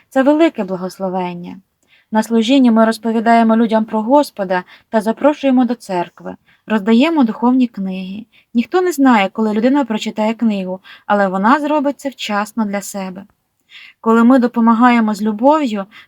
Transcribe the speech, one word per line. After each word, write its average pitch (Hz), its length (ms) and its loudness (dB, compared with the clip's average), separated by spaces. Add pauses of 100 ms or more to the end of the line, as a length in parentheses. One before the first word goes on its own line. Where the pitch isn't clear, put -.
це 269 140 0
велике 302 400 2
благословення. 185 920 -8 (540)
На 214 120 0
служінні 233 480 2
ми 220 140 4
розповідаємо 226 720 0
людям 220 300 0
про 220 160 -4
Господа 208 640 0 (260)
та 220 120 0
запрошуємо 254 640 0
до 233 100 -4
церкви, 185 600 -8 (320)
роздаємо 226 560 2
духовні 240 440 0
книги. 190 580 -10 (280)
Ніхто 240 280 -2
не 359 100 0
знає, 254 420 2
коли 220 200 -2
людина 254 320 0
прочитає 214 480 -4
книгу, 196 460 -4 (260)
але 202 220 0
вона 196 320 0
зробить 285 400 -2
це 277 100 -10
вчасно 214 560 -6
для 202 160 -6
себе. 190 420 -12 (760)
Коли 226 220 4
ми 254 160 6
допомагаємо 233 760 2
з 202 60 -10
любов'ю, 220 640 0 (220)